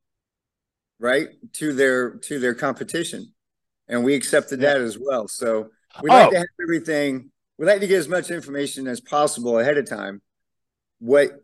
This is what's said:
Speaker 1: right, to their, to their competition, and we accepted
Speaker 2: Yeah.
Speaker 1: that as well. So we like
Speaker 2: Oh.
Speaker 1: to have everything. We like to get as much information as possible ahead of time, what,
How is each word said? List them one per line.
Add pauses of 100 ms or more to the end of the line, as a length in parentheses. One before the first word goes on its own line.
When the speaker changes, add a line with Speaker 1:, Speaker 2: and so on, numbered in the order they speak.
(1000)
Speaker 1:
right, (240)
to
their,
to
their
competition, (540)
and
we
accepted
Speaker 2:
Yeah.
Speaker 1:
that
as
well.
So (320)
we
like
Speaker 2:
Oh.
Speaker 1:
to
have (140)
everything. (260)
We
like
to
get
as
much
information
as
possible
ahead
of
time, (800)
what, (120)